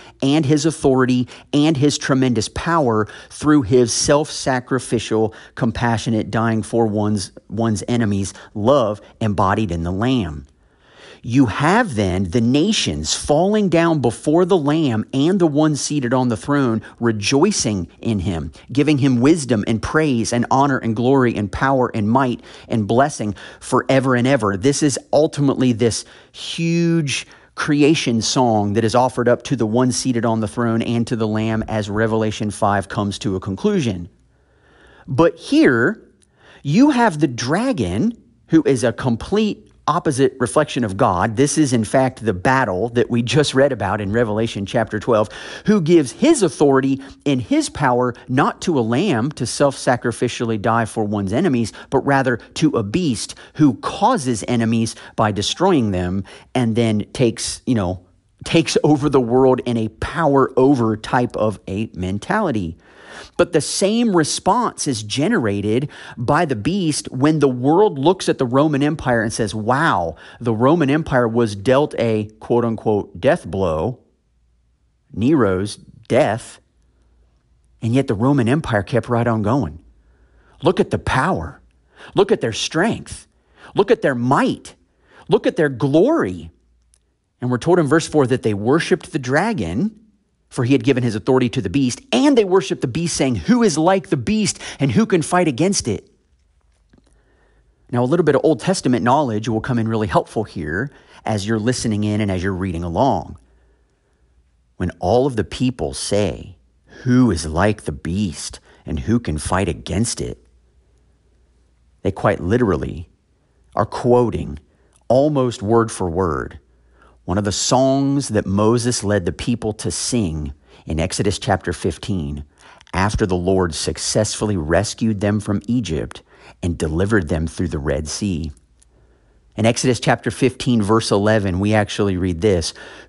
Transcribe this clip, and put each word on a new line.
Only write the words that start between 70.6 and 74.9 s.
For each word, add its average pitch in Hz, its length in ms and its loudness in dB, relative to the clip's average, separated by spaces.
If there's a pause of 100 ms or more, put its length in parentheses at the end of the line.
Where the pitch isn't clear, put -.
Empire 139 400 0
was 113 260 0
dealt 127 440 0
a 110 320 -2 (100)
quote 120 240 0
unquote 107 560 -2
death 147 260 0
blow, 92 540 -4 (1120)